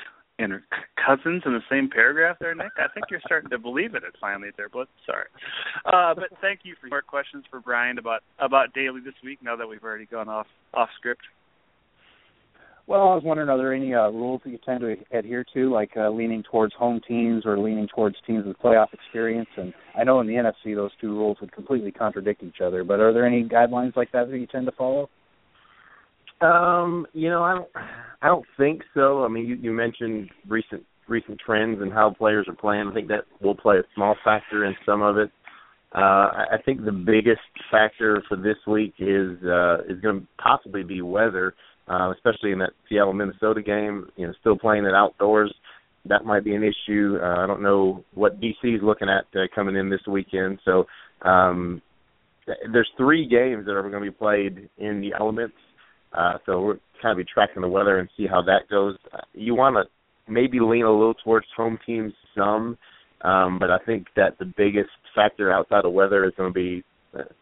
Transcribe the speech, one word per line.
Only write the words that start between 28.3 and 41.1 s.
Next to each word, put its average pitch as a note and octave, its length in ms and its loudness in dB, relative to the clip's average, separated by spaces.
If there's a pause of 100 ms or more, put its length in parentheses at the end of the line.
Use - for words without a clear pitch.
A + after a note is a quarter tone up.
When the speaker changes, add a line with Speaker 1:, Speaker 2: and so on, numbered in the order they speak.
Speaker 3:
think D3 280 0 (100)
so. C#3 300 4
I A#2 60 0
mean, A2+ 180 -6
you, B2 80 -6
you A#2 160 -6
mentioned A2+ 580 -4 (180)
recent, G#2+ 360 -6 (240)
recent A2+ 360 -6
trends A2 380 0
and G2 100 -6
how G#2+ 240 4
players G#2+ 320 2
are F2 80 -10
playing. G#2 320 -2
I G2 60 -8
think G#2+ 140 -6
that G#2 160 -2 (180)
will G2 140 0
play G2+ 220 4
a F2+ 60 2 (120)
small G2+ 280 2
factor G#2+ 420 0
in F#2+ 100 -4 (100)
some G#2 160 2
of G#2 160 2
it. G#2+ 140 0 (640)
Uh, - 20 -12
I, G2 460 4 (100)
I A2+ 100 2
think C3 220 -2
the G#2+ 60 -2
biggest G#2+ 500 2 (300)
factor G#2+ 560 2
for G2+ 100 -4
this G#2 200 -2 (100)
week G#2+ 320 0
is, F#2+ 440 0
uh, F2 340 2 (120)
is F#2 140 -8
gonna G2+ 180 0 (160)
possibly G2+ 460 0
be F#2 180 -8
weather, F#2 540 0 (320)